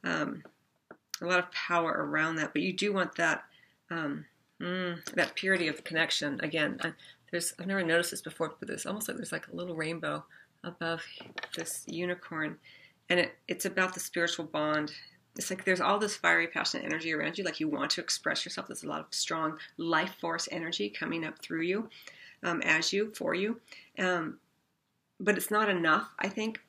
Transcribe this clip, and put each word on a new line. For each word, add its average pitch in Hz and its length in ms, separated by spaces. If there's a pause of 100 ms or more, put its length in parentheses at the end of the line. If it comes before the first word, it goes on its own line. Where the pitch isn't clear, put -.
Um, 170 400 (760)
a 170 40
lot 180 140
of 175 120
power 170 400
around 156 460
that, 156 160
but 151 100
you 185 100
do 202 180
want 180 240
that, 160 280 (480)
um, 151 340 (340)
mm, 175 440 (100)
that - 220
purity 190 320
of - 160
connection. 160 580
Again, 156 420
I, 160 100 (360)
there's, 170 300
I've 175 80
never 196 160
noticed 170 280
this - 100
before, 160 380
but - 80
there's - 200
almost 202 200
like - 100
there's, - 140
like, 160 160
a 170 80
little 175 200
rainbow 160 500 (380)
above 165 400 (520)
this - 320
unicorn, 165 680 (520)
and 180 100
it, - 160 (120)
it's - 180
about 185 280
the 175 60
spiritual 170 460
bond. 151 460 (460)
It's - 120
like 190 140
there's 185 180
all 202 180
this 208 180
fiery, 170 300
passionate - 380
energy 160 280
around 156 240
you, 196 60
like, 170 160
you 156 80
want 147 240
to 175 100
express - 420
yourself. - 240
There's - 160
a - 60
lot 156 120
of 160 100
strong 160 480 (180)
life 165 420
force 170 320
energy 170 380
coming 165 340
up 156 160
through 165 220
you, 196 280 (540)
um, - 180
as 165 320
you, 214 220
for - 180
you. 208 260 (400)
Um, 180 400 (800)
but 196 180
it's - 140
not 214 180
enough, 175 400 (100)
I - 80
think 220 420